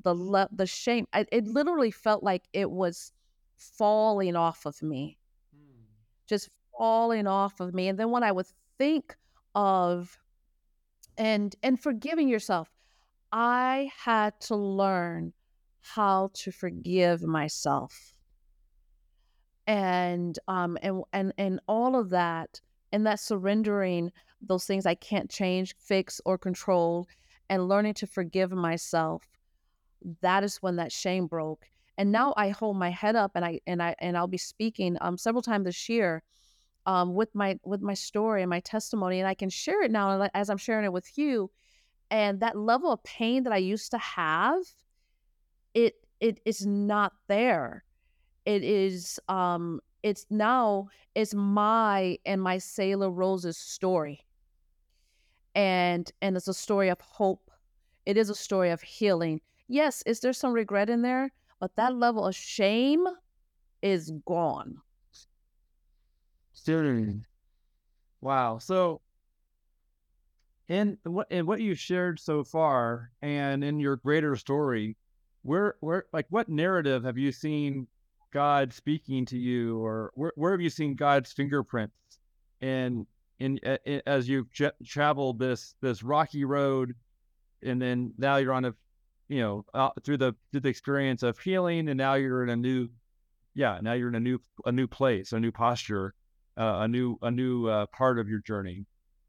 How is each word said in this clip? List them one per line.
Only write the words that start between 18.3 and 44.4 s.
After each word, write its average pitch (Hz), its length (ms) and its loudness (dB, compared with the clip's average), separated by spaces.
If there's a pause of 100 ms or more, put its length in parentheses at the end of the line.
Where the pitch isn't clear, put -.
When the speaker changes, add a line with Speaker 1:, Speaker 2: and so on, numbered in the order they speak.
Speaker 1:
And, 180 720 0 (100)
um, 180 360 -2
and, 190 200 -4 (100)
and, 196 260 -2
and 190 280 -2
all 233 280 2
of 214 160 0
that, 170 500 -2 (300)
and 214 160 2
that 208 120 2
surrendering 196 920 0 (300)
those 185 240 -2
things 196 200 0
I 170 80 4
can't - 360 -4
change, 185 500 -2
fix, - 440 -2
or 185 140 2
control, 175 720 0 (420)
and 185 180 0
learning 208 280 2
to - 100 -8
forgive 185 460 -2
myself, 165 760 -2 (920)
that 190 220 2
is 202 140 -4
when 185 180 -2
that 165 160 -4
shame 185 340 -2
broke. 156 400 -6 (320)
And 202 140 2
now 240 260 2
I 208 120 2
hold 202 280 -2
my 180 120 0
head 208 260 0
up, 202 180 2
and 175 100 -2
I, 170 220 -4
and 175 160 -2
I, 170 180 -2
and 175 160 -2
I'll 175 120 0
be 185 100 -4
speaking, 185 640 -2
um, 175 160 -2
several 233 240 0
times 208 240 0
this - 240 -6
year, 190 320 0 (640)
um, 180 300 2
with 220 200 0
my, 196 300 0
with 196 160 -4
my 202 120 -2
story 208 500 0
and 180 60 0
my 175 120 0
testimony, 190 580 -2
and 190 80 0
I 190 60 0
can 190 160 -4
share 370 340 -2
it 240 80 2
now 196 420 2
as 202 160 0
I'm 202 80 -2
sharing 214 280 -2
it 190 80 -2
with - 240 -8
you. 254 340 0 (580)
And 202 300 2
that 226 180 0
level 240 360 2
of 214 100 -4
pain 240 400 0
that 247 80 -2
I 208 60 2
used 190 340 -2
to 240 60 -2
have, 185 640 0 (1160)